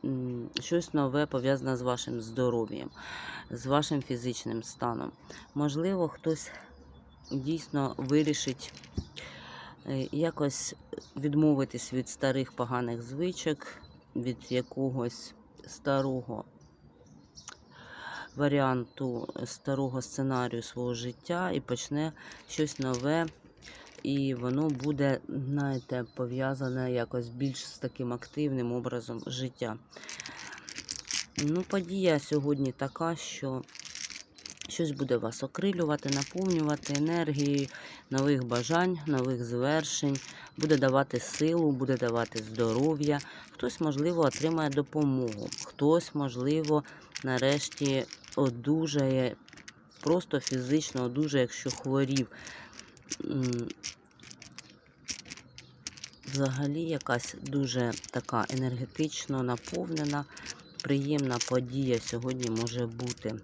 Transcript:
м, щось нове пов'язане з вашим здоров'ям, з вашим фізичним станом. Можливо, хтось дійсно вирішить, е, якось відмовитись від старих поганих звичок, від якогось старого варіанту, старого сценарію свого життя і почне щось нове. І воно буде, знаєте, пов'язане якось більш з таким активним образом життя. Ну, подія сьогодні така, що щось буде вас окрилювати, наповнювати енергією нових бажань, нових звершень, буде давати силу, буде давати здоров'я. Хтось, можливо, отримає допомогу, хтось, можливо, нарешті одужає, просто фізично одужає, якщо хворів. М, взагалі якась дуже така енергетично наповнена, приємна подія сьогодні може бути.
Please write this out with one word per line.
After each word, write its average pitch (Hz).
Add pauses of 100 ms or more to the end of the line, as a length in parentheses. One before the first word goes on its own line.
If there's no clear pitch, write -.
м, 123 (100)
щось 170
нове 143
пов'язане 131
з 120
вашим 123
здоров'ям, 117 (600)
з 120
вашим 143
фізичним 117
станом. 117 (440)
Можливо, 160
хтось - (800)
дійсно 139
вирішить, 143 (1120)
е, 135
якось 147 (420)
відмовитись 143
від 127
старих 131
поганих 120
звичок, 151 (480)
від 123
якогось 127 (340)
старого 131 (1900)
варіанту, 131 (180)
старого 131
сценарію 123
свого 123
життя 170
і -
почне 147 (360)
щось 151
нове. 135 (800)
І 139
воно 127
буде, 139
знаєте, 135 (100)
пов'язане 127
якось 120
більш 131
з -
таким 123
активним 127
образом 120
життя. 127 (1600)
Ну, 156
подія 185
сьогодні 143
така, 165
що 131 (1080)
щось 160
буде 131
вас 113
окрилювати, 160
наповнювати 151
енергією 143 (420)
нових 135
бажань, 156
нових 127
звершень, 139 (380)
буде 151
давати 131
силу, 160
буде 131
давати 117
здоров'я. 139 (320)
Хтось, -
можливо, 156
отримає 156
допомогу, 135 (160)
хтось, 156
можливо, 147 (400)
нарешті 135 (300)
одужає, 135 (640)
просто 160
фізично 131
одужає, 139
якщо 123
хворів. 135 (1000)
М, 123 (2500)
взагалі 139
якась 139
дуже 127 (200)
така 120
енергетично 131
наповнена, 147 (580)
приємна 139 (120)
подія 127
сьогодні 123
може 117
бути. 117